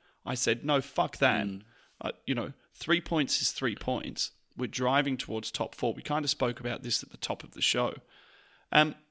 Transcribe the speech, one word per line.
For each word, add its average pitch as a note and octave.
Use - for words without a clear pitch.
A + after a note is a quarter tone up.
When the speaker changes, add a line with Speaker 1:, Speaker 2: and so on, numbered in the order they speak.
Speaker 1:
I C3
said, -
"No, C#3+
fuck -
that." G#2
Speaker 2:
Mm. G2
Speaker 1:
Uh, -
you C3
know, A2
three E3+
points D#3
is -
three A#2+
points. -
We're A#2+
driving C3
towards A2
top -
four. A#2
We -
kind D3+
of C#3+
spoke A#2+
about B2
this A#2+
at -
the -
top -
of -
the -
show. -
Um, D3+